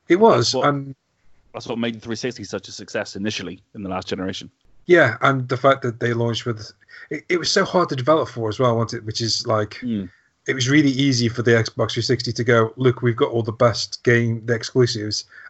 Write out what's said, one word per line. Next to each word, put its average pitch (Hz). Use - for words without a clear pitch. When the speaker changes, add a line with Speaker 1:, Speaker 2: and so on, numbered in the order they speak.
Speaker 1:
It -
was, 160
Speaker 2:
That's -
what, 131
Speaker 1:
and 139
Speaker 2:
that's 113
what 117
made 117
the 110
three 117
sixty 120
such 98
a -
success -
initially 98
in 110
the 95
last 95
generation. 95
Speaker 1:
Yeah, 160
and 135
the 131
fact 135
that 117
they 120
launched 117
with, 107
it, 151
it 180
was 156
so 196
hard 175
to 147
develop 135
for 113
as 101
well, 120
wasn't 113
it? 107
Which 107
is 113
like, 107
Speaker 2:
Mm. 107
Speaker 1:
it 131
was 123
really 147
easy 127
for 117
the 117
Xbox 113
three 117
sixty 120
to 123
go, 113
"Look, 127
we've 120
got 135
all 117
the 107
best -
game, 117
the 117
exclusives, 113